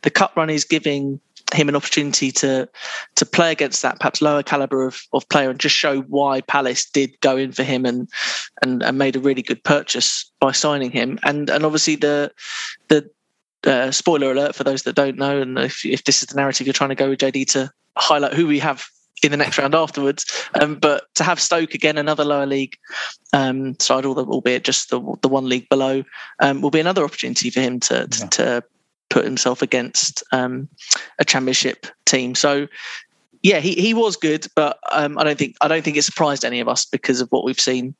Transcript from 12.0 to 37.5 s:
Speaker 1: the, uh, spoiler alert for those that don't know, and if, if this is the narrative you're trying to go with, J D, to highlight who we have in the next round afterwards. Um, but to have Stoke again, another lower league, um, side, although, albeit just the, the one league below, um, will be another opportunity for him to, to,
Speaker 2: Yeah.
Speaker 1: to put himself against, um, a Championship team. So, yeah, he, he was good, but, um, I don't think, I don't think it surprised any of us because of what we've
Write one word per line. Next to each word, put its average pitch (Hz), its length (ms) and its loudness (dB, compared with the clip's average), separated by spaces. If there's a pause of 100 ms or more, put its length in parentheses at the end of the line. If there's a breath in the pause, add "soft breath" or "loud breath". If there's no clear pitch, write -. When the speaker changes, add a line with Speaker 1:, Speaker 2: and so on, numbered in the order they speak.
Speaker 1:
the, 147 200 4 (560)
uh, 131 260 2
spoiler 139 400 2
alert 143 240 0
for 135 100 -4
those 135 180 0
that - 100 -4
don't 139 240 2
know, 139 240 0
and 127 160 -4
if, 131 280 -4
if - 180 -2
this - 180 2
is - 60 -8
the 143 80 -12
narrative 135 320 -2
you're 135 60 -2
trying 139 160 0
to 135 60 -2
go 135 140 0
with, 135 100 -2
J 135 120 2
D, 135 140 -2
to 135 260 -2 (260)
highlight 143 360 2
who 170 120 2
we 147 140 2
have 139 260 -4 (380)
in 147 80 2
the 147 60 0
next 143 200 0
round 143 160 2
afterwards. 147 520 0 (340 loud breath)
Um, 151 160 2
but 143 280 2 (120)
to - 80 0
have 175 160 0
Stoke 165 340 0
again, 151 240 0
another 147 280 0
lower 143 200 0
league, 139 300 -2 (560 loud breath)
um, 135 480 0
side, 131 260 2
although, 135 200 -2
albeit 127 400 0
just - 240 -2
the, 123 100 -2 (220)
the 135 80 4
one 135 180 0
league 127 220 -2
below, 135 340 2 (380 loud breath)
um, 139 180 2
will 139 120 0
be 156 100 4
another 175 240 2
opportunity 123 440 -4
for 127 120 0
him 123 200 0
to, 123 260 0
to, - 120 -4
Speaker 2:
Yeah. 104 120 -8
Speaker 1:
to 120 320 0 (460)
put - 140 4
himself 127 380 0
against, - 640 -2 (100)
um, 127 340 -2 (520 loud breath)
a - 40 4
Championship 131 640 0 (180)
team. 127 300 0
So, 143 320 2 (760 loud breath)
yeah, 180 180 6
he, 175 140 0
he 214 180 2
was 220 240 2
good, 156 280 0 (120)
but, 151 200 0 (140)
um, 147 260 0
I 156 60 0
don't 147 160 0
think, 139 220 -4
I 151 80 4
don't 160 160 0
think 151 100 -2
it 147 80 2
surprised 143 400 0
any 120 160 -2
of 117 80 -2
us 120 160 0
because 127 380 -2
of 117 100 -4
what 127 140 0
we've 127 160 -2